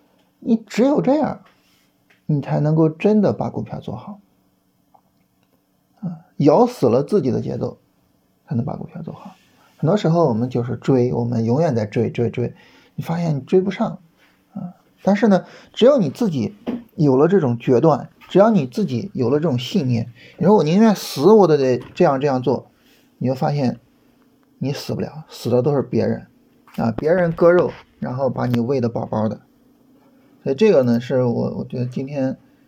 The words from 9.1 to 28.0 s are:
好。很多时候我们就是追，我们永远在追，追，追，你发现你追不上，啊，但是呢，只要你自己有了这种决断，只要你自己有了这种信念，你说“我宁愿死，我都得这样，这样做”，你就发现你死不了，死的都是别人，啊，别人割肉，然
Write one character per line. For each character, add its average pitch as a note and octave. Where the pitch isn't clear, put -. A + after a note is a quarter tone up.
好。 -
很 C#3
多 G3+
时 F#3
候 E3
我 A2+
们 A#2+
就 B2+
是 A#2+
追， B2+
我 A#2+
们 A#2
永 A#2+
远 D#3+
在 G#2+
追， A2
追， A#2
追， A#2
你 -
发 E3
现 E3
你 C3+
追 F#3
不 F#3+
上， -
啊， F3+
但 G3+
是 A3+
呢， F#3+
只 G#3+
要 C#4+
你 D#3+
自 A3
己 C3
有 C#3+
了 D3
这 F#3+
种 A#2+
决 B2
断， D3+
只 F3+
要 G#3+
你 E3
自 G3+
己 A#2+
有 A#2+
了 D3
这 E3
种 C3
信 C3+
念， A#2
你 -
说 G3+
“我 F3+
宁 D#3+
愿 A3
死， D#3+
我 G3+
都 D3+
得 B2+
这 -
样， C3+
这 D3
样 C3
做”， B2+
你 A#2+
就 C3
发 D3
现 C3+
你 C3+
死 -
不 -
了， -
死 -
的 B2
都 C#3+
是 C3
别 A2
人， A2+
啊， A#2
别 D3
人 F3
割 E3+
肉， E3
然 B2+